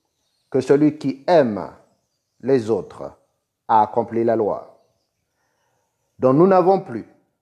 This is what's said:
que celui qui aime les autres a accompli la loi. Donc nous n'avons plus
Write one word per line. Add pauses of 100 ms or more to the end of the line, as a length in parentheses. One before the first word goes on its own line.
(500)
que
celui
qui
aime (680)
les
autres (560)
a
accompli
la
loi. (1400)
Donc
nous
n'avons
plus (360)